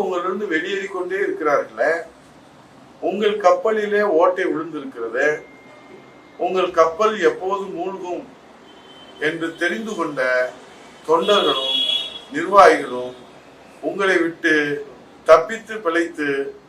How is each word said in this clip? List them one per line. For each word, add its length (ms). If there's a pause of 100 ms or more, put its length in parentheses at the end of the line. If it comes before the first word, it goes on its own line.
உங்களிடம் 520
வெளியேறி 360
கொண்டே 340
இருக்கிறார்களே, 680 (1160)
உங்கள் 280 (100)
கப்பலிலே 560 (180)
ஓட்டை 320
விழுந்திருக்கிறது, 720 (1200)
உங்கள் 320
கப்பல் 380 (140)
எப்போது 340 (120)
மூழ்கும் 460 (1040)
என்று 200 (140)
தெரிந்து 360
கொண்ட 220 (880)
தொண்டர்களும் 680 (600)
நிர்வாகிகளும் 760 (760)
உங்களை 360
விட்டு 300 (720)
தப்பித்து 460 (100)
பிழைத்து 460 (380)